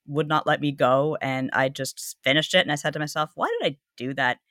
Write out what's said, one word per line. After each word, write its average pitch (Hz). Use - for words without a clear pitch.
would 147
not 156
let 151
me 147
go, 139
and 131
I 135
just -
finished 147
it, 180
and -
I 147
said 147
to 151
myself, 151
"Why 285
did 165
I -
do 127
that?" 131